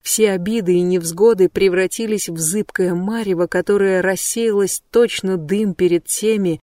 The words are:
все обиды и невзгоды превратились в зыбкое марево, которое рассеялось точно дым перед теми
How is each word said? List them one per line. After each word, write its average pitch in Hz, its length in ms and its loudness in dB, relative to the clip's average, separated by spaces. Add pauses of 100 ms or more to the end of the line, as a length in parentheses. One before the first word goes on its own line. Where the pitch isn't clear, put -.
все 214 300 0
обиды 185 460 0
и 175 40 4
невзгоды 180 680 2
превратились 190 800 0
в 165 80 -8
зыбкое 180 560 -2
марево, 190 520 -2
которое 190 540 0
рассеялось 196 920 -2
точно 202 460 0
дым 185 380 -2
перед 175 320 2
теми 202 540 -2 (120)